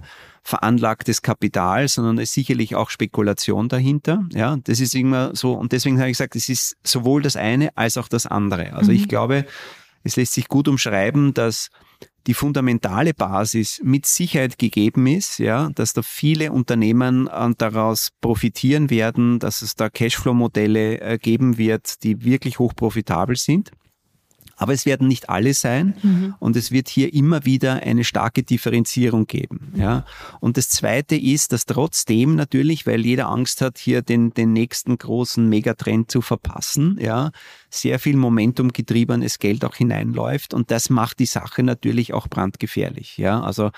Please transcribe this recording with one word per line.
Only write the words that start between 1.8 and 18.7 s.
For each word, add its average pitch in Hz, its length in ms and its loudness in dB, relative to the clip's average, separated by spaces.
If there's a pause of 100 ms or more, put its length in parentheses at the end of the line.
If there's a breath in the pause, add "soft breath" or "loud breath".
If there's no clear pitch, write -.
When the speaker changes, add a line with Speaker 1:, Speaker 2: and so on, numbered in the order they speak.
Speaker 1:
sondern 113 300 0
es 110 120 -4
ist - 40 -6
sicherlich 123 400 -2
auch 104 160 -2
Spekulation 104 800 -2
dahinter. 147 640 0
Ja, 127 300 0
das 113 160 0
ist 127 160 0
immer 131 400 0
so. 127 180 -2
Und 120 180 -4
deswegen 131 280 2
habe 127 100 0
ich 123 40 -2
gesagt, 131 220 -4
es - 140 -4
ist - 340 -4
sowohl 135 380 2
das 143 140 -2
eine 127 420 0
als 113 200 0
auch 120 100 -6
das 117 180 -2
andere. 98 480 -2
Also 208 180 4
Speaker 2:
Mhm. 117 60 6
Speaker 1:
ich - 100 0
glaube, 127 380 0 (580 loud breath)
es - 120 -6
lässt 127 180 0
sich - 140 -2
gut 147 200 2
umschreiben, 127 680 2
dass 117 340 -2 (560 loud breath)
die 123 80 2
fundamentale 131 800 0
Basis 104 720 -2
mit 139 240 2
Sicherheit 135 500 0
gegeben 117 480 2
ist, 170 320 0
ja, 113 380 0
dass 117 180 -2
da 120 80 -2
viele 156 500 -2
Unternehmen, 123 760 2
äh, 117 280 -2
daraus 110 540 -2 (100)
profitieren 131 720 0